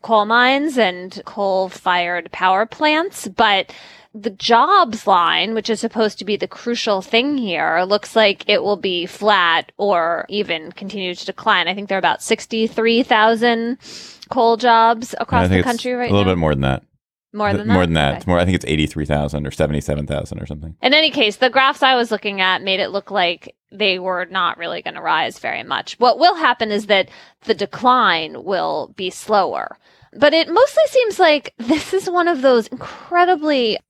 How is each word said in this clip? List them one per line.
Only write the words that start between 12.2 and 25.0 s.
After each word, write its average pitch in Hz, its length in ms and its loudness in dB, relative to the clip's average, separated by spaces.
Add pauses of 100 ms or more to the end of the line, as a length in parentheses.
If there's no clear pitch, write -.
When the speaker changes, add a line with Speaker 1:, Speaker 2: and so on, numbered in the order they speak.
Speaker 1:
sixty-three 226 840 0
thousand 233 760 2 (500)
coal 233 280 2
jobs 226 640 2
across - 240 0
Speaker 2:
I 92 40 2
think 95 40 2
Speaker 1:
the 92 60 4
Speaker 2:
it's 87 80 2
Speaker 1:
country 247 260 -4
right 247 180 -4
Speaker 2:
a - 20 2
little 101 120 4
Speaker 1:
now. 92 80 2
Speaker 2:
bit 90 60 0
more 78 160 2
than 67 80 -2
that. 65 200 0 (500)
Speaker 1:
More 208 180 -2
Speaker 2:
Is 196 80 0
Speaker 1:
than 113 120 -4
Speaker 2:
it - 20 6
more 92 100 4
Speaker 1:
that? 87 40 2
Speaker 2:
than 82 80 0
that? 73 140 2
Speaker 1:
Okay. 69 80 -2
Speaker 2:
It's - 100 -10
more, 87 140 2
I 90 40 2
think 90 120 2
it's - 80 -4
eighty-three 76 420 -2
thousand 73 400 -4
or 67 60 -8
seventy-seven 73 560 -2
thousand 73 340 -8
or - 40 -12
something. 76 360 -14
Speaker 1:
In 262 100 2
any 311 180 2
case, 220 260 -2
the 254 120 0
graphs 269 360 0
I 262 100 4
was 240 160 0
looking 202 300 -6
at 185 240 0
made 190 160 -2
it 117 100 -2
look 196 220 -8
like 180 420 -2 (160)
they 190 300 -2
were 180 280 -4
not 175 300 -4
really 170 240 -8
gonna 151 200 -12